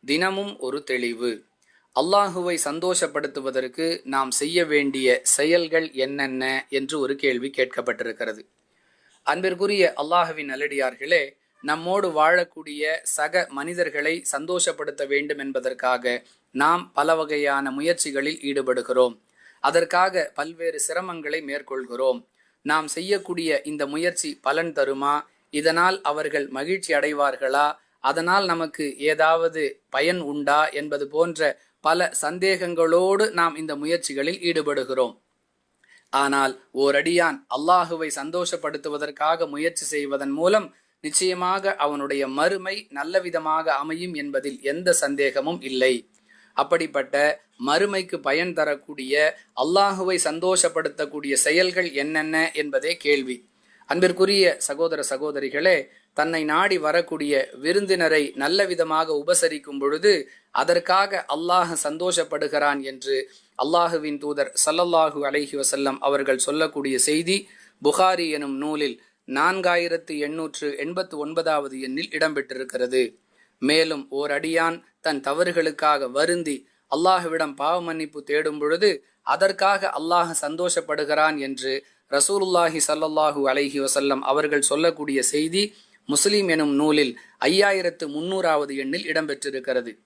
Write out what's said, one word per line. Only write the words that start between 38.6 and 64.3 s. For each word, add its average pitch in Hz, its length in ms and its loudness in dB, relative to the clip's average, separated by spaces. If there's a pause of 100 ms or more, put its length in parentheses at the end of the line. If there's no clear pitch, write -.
முயற்சி 156 360 -4
செய்வதன் 139 460 -4
மூலம் 180 380 2 (360)
நிச்சயமாக 185 720 0
அவனுடைய 143 520 -2
மறுமை 185 480 -2 (140)
நல்ல 156 300 -2
விதமாக 160 540 -2
அமையும் 160 400 -6
என்பதில் 139 480 -6
எந்த 156 300 0
சந்தேகமும் 143 720 0
இல்லை. 131 320 2 (600)
அப்படிப்பட்ட 143 580 0 (440)
மறுமைக்கு 180 600 0
பயன் 156 340 0
தரக்கூடிய, 143 600 -2 (420)
அல்லாஹுவை 185 680 2
சந்தோஷப்படுத்தக்கூடிய 156 1120 0
செயல்கள் 175 580 2
என்னென்ன 156 440 -2 (160)
என்பதே 151 440 -2
கேள்வி. 135 400 0 (520)
அன்பிற்குரிய 185 560 4 (140)
சகோதர 156 440 -2
சகோதரிகளே, 143 720 0 (420)
தன்னை 160 280 0
நாடி 180 340 2
வரக்கூடிய 156 540 0 (220)
விருந்தினரை 170 640 2 (140)
நல்ல 147 300 0
விதமாக 160 500 0
உபசரிக்கும் 147 640 0
பொழுது 156 340 2 (380)
அதற்காக 180 760 2
அல்லாஹ் 170 460 2
சந்தோஷப்படுகிறான் 151 1080 0
என்று 135 340 -4 (420)
அல்லாஹுவின் 156 600 2
தூதர் 143 380 -2